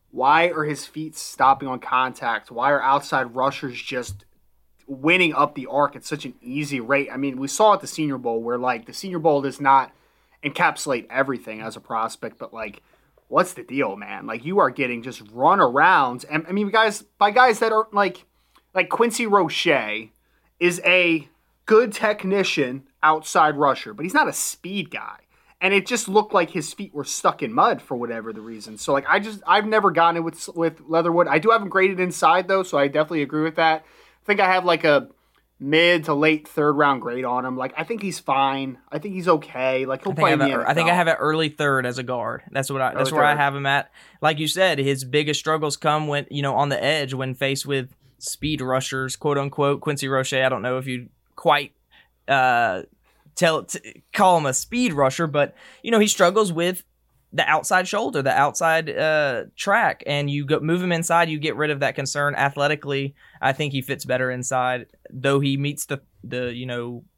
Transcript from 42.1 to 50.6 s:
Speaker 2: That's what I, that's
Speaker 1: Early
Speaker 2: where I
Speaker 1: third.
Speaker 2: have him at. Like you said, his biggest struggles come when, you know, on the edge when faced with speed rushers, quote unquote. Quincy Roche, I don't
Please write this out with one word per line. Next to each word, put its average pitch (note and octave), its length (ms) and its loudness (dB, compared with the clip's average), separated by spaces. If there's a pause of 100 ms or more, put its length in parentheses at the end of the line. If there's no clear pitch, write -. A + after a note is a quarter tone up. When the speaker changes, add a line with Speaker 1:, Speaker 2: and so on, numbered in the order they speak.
Speaker 2:
That's C3+ 180 -4
what C3+ 120 -4
I, B2+ 120 0
that's C3+ 180 0
Speaker 1:
Early D#3 60 -2
Speaker 2:
where D3 80 4
I D3 60 6
Speaker 1:
third. D3 80 0
Speaker 2:
have C#3 160 2
him C#3 100 -4
at. C#3 260 0 (300)
Like D3+ 180 2
you D3+ 100 -2
said, E3+ 280 2
his C3+ 280 0
biggest D3 340 0
struggles D#3 380 -2
come D3+ 300 0
when, C#3+ 220 -2
you C#3+ 120 -6
know, C#3 140 -2
on C#3+ 120 0
the C#3 160 -2
edge C#3 300 0
when C3 200 -4
faced C#3 320 -4
with C3+ 300 -4 (260)
speed D3+ 380 -6
rushers, C3 560 -2
quote D3 220 -2
unquote. C#3 420 0
Quincy C#3 300 -4
Roche, C3 240 -2
I C3 160 2
don't A#2+ 120 -4